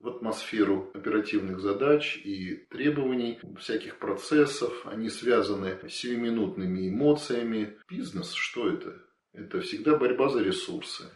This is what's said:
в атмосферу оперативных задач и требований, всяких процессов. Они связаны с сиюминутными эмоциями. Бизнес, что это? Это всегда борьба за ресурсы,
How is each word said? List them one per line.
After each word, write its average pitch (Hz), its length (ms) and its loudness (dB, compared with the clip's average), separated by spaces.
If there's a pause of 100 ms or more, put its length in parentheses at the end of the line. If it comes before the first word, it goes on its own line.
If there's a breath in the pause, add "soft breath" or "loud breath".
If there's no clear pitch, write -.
в 120 80 -8
атмосферу 107 840 0
оперативных 98 680 0
задач 139 640 4
и 95 460 -6
требований, 127 680 0 (200)
всяких - 400 -6
процессов. 139 760 2 (140)
Они 110 240 -4
связаны 98 760 0
с - 60 -12
сиюминутными 98 960 -2
эмоциями. 117 880 0 (140)
Бизнес, 90 420 -8
что - 380 -2
это? - 320 -6 (320)
Это - 260 -6
всегда 139 380 2
борьба 127 320 4
за 120 120 2
ресурсы, 90 600 -4 (120)